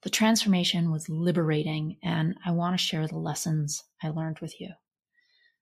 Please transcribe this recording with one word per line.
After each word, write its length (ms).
The 80
transformation 800
was 160
liberating, 920
and 420
I 60
want 280
to 60
share 240
the 120
lessons 640
I 60
learned 300
with 200
you. 120